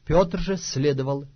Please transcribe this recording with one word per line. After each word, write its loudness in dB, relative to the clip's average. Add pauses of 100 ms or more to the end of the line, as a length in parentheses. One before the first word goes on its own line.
Пётр 2
же -2
следовал -2